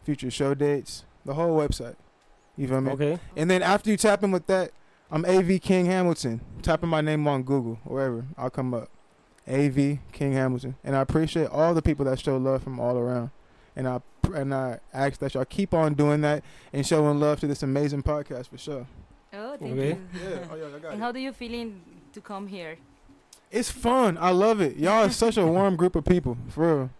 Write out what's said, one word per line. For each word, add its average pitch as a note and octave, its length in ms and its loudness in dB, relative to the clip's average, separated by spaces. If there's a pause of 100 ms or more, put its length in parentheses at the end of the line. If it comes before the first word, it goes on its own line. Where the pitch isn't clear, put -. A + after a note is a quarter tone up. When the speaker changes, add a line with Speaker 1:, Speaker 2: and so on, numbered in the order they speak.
Speaker 1:
Future C3+ 280 -4
show C#3 240 -2
dates. C#3+ 500 -2 (200)
The C#3 100 -8
whole E3 240 0
website. C#3 360 -4 (600)
You C#3 120 -4
feel C3 120 0
me? C3+ 120 -2
Speaker 2:
Okay. D3 260 -2 (180)
Speaker 1:
And D#3+ 140 0
then F#3 120 4
after G3+ 280 2
you G#3 60 4
tap G3+ 260 4
in G3+ 80 2
with F3+ 160 -2
that, F#3+ 240 0 (400)
I'm D#3+ 140 0
A F#3 180 6
V F3+ 160 2
King F#3 280 2
Hamilton. F3 540 0 (220)
Tap D#3+ 200 0
in E3+ 60 -2
my D#3 120 0
name D3+ 280 0
on C3+ 140 0
Google, B2+ 420 -2
wherever. B2+ 400 -4 (120)
I'll B2+ 140 -4
come B2+ 240 -4
up. A2+ 140 -8 (580)
A C#3 220 2
V C#3 320 2 (120)
King C#3 200 -2
Hamilton. C3 520 -2
And C#3 120 4
I C3+ 40 4
appreciate D#3 480 2
all E3 260 4
the D#3+ 80 4
people C#3+ 240 2
that C3 140 2
show C3+ 160 0
love C3 260 0
from B2+ 180 -10
all B2 180 0
around. B2 320 -2 (460)
And C3 120 -4
I B2+ 120 -4 (220)
pr-, F#3 140 -6
and C#3 180 -2
I C3 260 -4 (120)
ask C3+ 280 -2
that C#3 140 -4
y'all C3 100 -2
keep - 300 -2
on D#3 200 2
doing D3 280 4
that D3+ 200 0 (300)
and C#3 140 -2
showing D3 340 4
love D3+ 200 2
to D3+ 60 -2
this C#3+ 160 -4
amazing C#3+ 400 -2
podcast D3 460 -6
for B2+ 100 -20
sure. C3+ 280 -12 (460)
Speaker 3:
Oh, A3+ 260 -12
thank C3+ 140 -8
Speaker 2:
Okay. C3+ 160 -2
Speaker 3:
you. F3 120 -4 (140)
Speaker 1:
Yeah. F3 360 -10
Oh, D#3 60 -14
yeah, D#3+ 100 -12
I D3 120 -16
got D#3 140 -12
Speaker 3:
And G#3 80 -8
Speaker 1:
it. A3+ 40 -6
Speaker 3:
how A#3+ 80 -4
do B3 80 -10
you C4 120 -8
feeling A#3 480 -10 (320)
to G#3+ 80 -18
come G3+ 260 -12
here? E3+ 300 -12 (720)
Speaker 1:
It's A#3 200 -2
fun. A#3+ 500 2
I F3+ 100 4
love G#3 300 4
it. D3 160 2
Y'all G3+ 300 4
are F#3 40 4
such A3+ 260 2
a F#3+ 100 4
warm F#3 300 4
group F3 200 2
of D#3 80 0
people, D#3+ 320 -2 (120)
for D#3+ 280 2
real. C3 240 -2